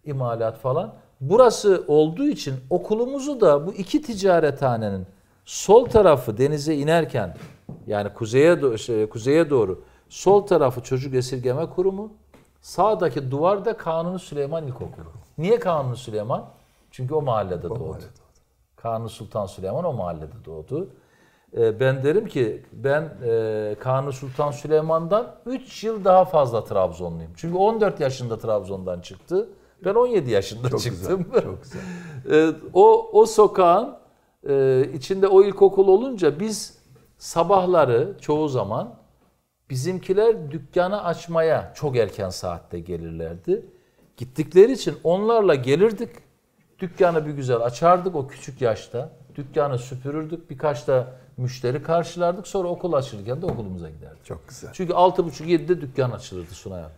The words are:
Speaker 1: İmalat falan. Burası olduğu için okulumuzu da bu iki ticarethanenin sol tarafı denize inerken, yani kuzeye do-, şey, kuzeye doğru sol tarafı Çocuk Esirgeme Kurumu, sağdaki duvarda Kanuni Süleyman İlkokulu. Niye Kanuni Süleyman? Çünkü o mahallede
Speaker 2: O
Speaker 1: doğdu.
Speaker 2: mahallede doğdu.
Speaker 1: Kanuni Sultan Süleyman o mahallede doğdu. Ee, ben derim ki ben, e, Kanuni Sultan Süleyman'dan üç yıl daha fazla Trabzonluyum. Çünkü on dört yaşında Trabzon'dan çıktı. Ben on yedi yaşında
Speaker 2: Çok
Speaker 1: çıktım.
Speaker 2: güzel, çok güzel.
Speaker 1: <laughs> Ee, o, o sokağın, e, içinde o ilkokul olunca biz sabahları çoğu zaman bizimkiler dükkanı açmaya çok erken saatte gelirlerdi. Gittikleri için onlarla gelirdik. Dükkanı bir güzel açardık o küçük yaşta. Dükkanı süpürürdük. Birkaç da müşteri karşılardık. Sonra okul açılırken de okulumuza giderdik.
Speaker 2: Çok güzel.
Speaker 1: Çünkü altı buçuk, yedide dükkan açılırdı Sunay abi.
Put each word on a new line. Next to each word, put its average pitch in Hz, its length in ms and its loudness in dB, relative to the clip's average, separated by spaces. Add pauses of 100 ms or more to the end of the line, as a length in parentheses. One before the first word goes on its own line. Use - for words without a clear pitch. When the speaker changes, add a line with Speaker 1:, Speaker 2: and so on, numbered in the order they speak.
Speaker 1:
İmalat 117 520 -4
falan. 156 360 -4 (280)
Burası 196 640 4
olduğu 160 400 4
için 147 280 -4 (140)
okulumuzu 247 720 -2
da 151 260 4
bu 214 60 -8
iki 302 280 -4
ticarethanenin 139 1040 0 (400)
sol 233 400 4
tarafı 147 520 4
denize 147 380 0
inerken, 143 600 0 (520)
yani 104 260 -4
kuzeye 135 400 4
do-, 139 240 0
şey, 107 320 -2
kuzeye 143 400 0
doğru 107 340 0 (260)
sol 202 380 2
tarafı 131 340 2
Çocuk 131 340 -6
Esirgeme 127 540 -2
Kurumu, 190 440 -4 (480)
sağdaki 165 680 -2
duvarda 185 460 -2
Kanuni 170 420 -6
Süleyman 147 480 -8
İlkokulu. 90 380 -12 (320)
Niye 196 220 2
Kanuni 139 380 -2
Süleyman? 117 480 -6 (460)
Çünkü 131 220 -8
o 156 80 0
mahallede 95 460 -2
Speaker 2:
O - 20 -6
Speaker 1:
doğdu. 113 100 -6
Speaker 2:
mahallede 80 220 -10
doğdu. - 100 -20 (640)
Speaker 1:
Kanuni 113 340 -6
Sultan 104 360 -8
Süleyman 101 400 -6
o 151 80 -2
mahallede 85 520 -10
doğdu. 82 440 -10 (680)
Ee, 110 220 2
ben 131 240 0
derim 185 240 2
ki 110 360 -4 (100)
ben, 139 360 -2 (160)
e, 110 540 -2
Kanuni 135 340 -2
Sultan 139 380 -4
Süleyman'dan 160 840 0 (100)
üç - 380 -10
yıl 214 200 -6
daha 185 220 6
fazla 123 380 0
Trabzonluyum. 85 720 -4
Çünkü 170 220 -6
on 214 240 2
dört 196 180 0
yaşında 127 400 -4
Trabzon'dan 95 640 -4
çıktı. 180 480 -6 (360)
Ben 196 80 0
on 240 140 2
yedi 165 240 0
yaşında 110 380 -2
Speaker 2:
Çok 123 120 -2
Speaker 1:
çıktım. 120 420 -4
Speaker 2:
güzel, 240 200 0
çok 92 200 -12
güzel. - 180 -16 (500)
Speaker 1:
<laughs> - 0 -
Ee, 156 220 4 (200)
o, 220 400 6
o 214 120 8
sokağın, 202 720 4 (540)
e, 135 440 4
içinde 190 340 0
o 196 160 8
ilkokul 196 440 4
olunca 190 520 2
biz 214 380 -8 (400)
sabahları 170 1040 2
çoğu 151 260 -2
zaman 127 480 -4 (760)
bizimkiler 185 840 -2
dükkanı 180 520 -2
açmaya 165 720 -2
çok 131 220 -2
erken 101 320 -2
saatte 87 500 -10
gelirlerdi. 82 880 -6 (520)
Gittikleri 185 540 4
için 175 320 -4
onlarla 196 520 4
gelirdik. 175 540 2 (680)
Dükkanı 170 460 0
bir 151 60 -6
güzel 127 300 -2
açardık 175 540 2
o 131 120 -4
küçük - 340 -14
yaşta. 117 480 -4 (260)
Dükkanı 143 440 -2
süpürürdük. 151 720 -10
Birkaç 143 380 -4
da 127 200 2 (300)
müşteri 127 460 -4
karşılardık. 175 640 -2
Sonra 185 200 -4
okul 175 260 -4
açılırken 127 480 -4
de 190 40 -8
okulumuza 95 440 -8
giderdik. 76 360 -20
Speaker 2:
Çok - 240 -16
güzel. - 240 -18
Speaker 1:
Çünkü 180 200 -4
altı 180 320 4
buçuk, 151 220 -10
yedide 165 340 0
dükkan 131 300 -4
açılırdı 92 420 -14
Sunay 92 300 -12
abi. 78 140 -16